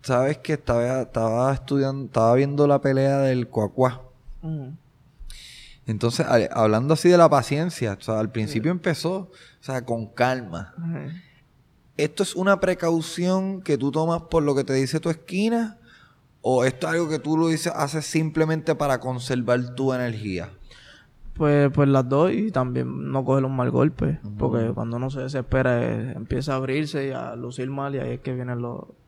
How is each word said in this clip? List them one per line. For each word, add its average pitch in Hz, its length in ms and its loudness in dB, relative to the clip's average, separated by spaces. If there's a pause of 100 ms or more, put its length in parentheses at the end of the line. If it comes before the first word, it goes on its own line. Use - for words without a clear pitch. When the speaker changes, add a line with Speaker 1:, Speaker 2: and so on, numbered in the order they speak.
Speaker 1:
Sabes 131 360 0
que - 140 -4
estaba, 127 480 0
estaba 117 520 0
estudiando, 135 520 -2
estaba 113 300 4
viendo 143 320 4
la 139 140 6
pelea 135 380 2
del 127 280 2
Cuacuá. 123 540 0 (420)
Speaker 2:
Ujú. 151 300 -8 (1120)
Speaker 1:
Entonces, 117 400 0
al-, 117 240 4
hablando 113 420 4
así 165 160 4
de 175 80 8
la 165 120 10
paciencia, 143 720 0
o - 40 -20
sea, 110 160 -2
al 110 120 -2
principio 120 400 -2
Speaker 2:
Sí. 180 60 -2
Speaker 1:
empezó, 170 380 -2
o 190 140 -8 (320)
sea, 131 240 -6
con 117 220 -4
calma. 113 720 -4
Speaker 2:
Ujú. 165 340 -8 (840)
Speaker 1:
¿Esto 156 260 -2
es - 120 -6
una 190 240 2
precaución 185 1000 0
que 147 160 0
tú 135 140 -2
tomas 160 320 -2
por 160 200 0
lo 143 120 2
que 139 80 0
te 135 100 -2
dice 135 260 0
tu 170 100 -2
esquina? 220 680 -2 (640)
¿O 123 240 2
esto 131 220 0
es 160 60 -2
algo 170 160 0
que 156 100 -2
tú 151 180 0
lo 165 100 4
dices, 165 280 0
haces 147 300 -2
simplemente 156 680 0
para 135 240 0
conservar 123 760 -2
tu 135 180 0
energía? 107 560 -4 (840)
Speaker 2:
Pues, 147 360 4
pues 143 180 4
las 131 180 4
dos 147 240 4
y 220 200 0
también 127 600 -2
no 135 140 -2
coger 131 200 2
un 135 100 -4
mal 123 160 0
golpe, 139 520 2
Speaker 1:
Ujú. 104 140 -10
Speaker 2:
porque 117 360 0
cuando 117 240 -6
uno 131 120 -4
se 135 120 -8
desespera, 131 640 0
eh, 117 320 -4
empieza 135 380 -4
a - 40 0
abrirse 139 500 -2
y 135 40 -4
a 120 240 -8
lucir 123 340 -8
mal 139 260 -6
y 131 40 -2
ahí 135 140 -4
es 127 80 -8
que 131 120 -6
vienen 123 280 -6
los 120 240 -8 (220)